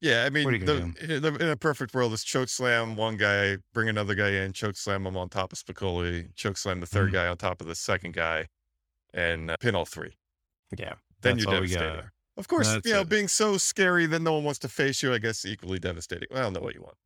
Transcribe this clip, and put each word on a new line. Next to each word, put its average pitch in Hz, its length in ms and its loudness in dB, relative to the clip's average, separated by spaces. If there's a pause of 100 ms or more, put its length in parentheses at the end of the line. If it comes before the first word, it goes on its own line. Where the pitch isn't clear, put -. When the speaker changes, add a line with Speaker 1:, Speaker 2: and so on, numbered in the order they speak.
Speaker 1:
Yeah, 120 220 4
I 139 60 2
mean, 143 160 2
Speaker 2:
What 131 80 2
are 113 40 2
you 92 80 -4
Speaker 1:
the, 147 140 2
Speaker 2:
gonna 85 140 -4
do? 160 220 -8
Speaker 1:
in 139 80 -4
the, 151 120 0
in 165 140 0
a 147 80 0
perfect 139 380 -2
world, 120 180 2
it's 110 100 -4
choke 131 240 0
slam 117 480 2
one 110 220 0
guy, 101 400 4 (160)
bring 113 160 2
another 104 240 0
guy 101 160 2
in, 95 240 0
choke 104 240 -4
slam 98 300 -2
him 92 100 -4
on 90 120 -4
top 95 220 -2
of 87 60 -12
Spicoli, 87 800 -4
choke 101 220 -4
slam 92 220 -2
the 87 60 -6
third 98 220 4
Speaker 2:
Mm-hmm. 95 80 0
Speaker 1:
guy 87 120 2
on 87 100 -2
top 90 220 -2
of - 60 -14
the 82 100 -8
second 90 380 -2
guy, 80 340 -2 (640)
and, 85 380 -2
uh, 80 80 -2
pin 120 160 2
all 82 100 0
three. 80 300 -12 (600)
Speaker 2:
Yeah, - 160 -10 (280)
Speaker 1:
Then 123 160 4
Speaker 2:
that's 107 80 0
Speaker 1:
you're 98 100 2
Speaker 2:
all 92 60 2
we 95 80 0
got. 90 100 0
Speaker 1:
devastating. 80 300 -4 (280)
Of 196 100 -10
course, 302 200 2
Speaker 2:
That's 214 200 2
Speaker 1:
you 226 60 2
know, 202 80 4
Speaker 2:
it. 170 80 -4
Speaker 1:
being 208 180 2
so 208 300 2
scary 180 480 4
that 165 160 2
no 165 120 2
one 151 100 0
wants 147 160 -2
to 131 100 -6
face 139 340 0
you, 131 100 2
I 120 40 4
guess, 110 260 -2
equally 95 360 -4
devastating. 87 520 -6
Well, 131 80 -4
I 131 40 0
don't 101 100 0
know 87 80 -4
what - 140 -6
you - 60 -20
want. - 140 -20 (100)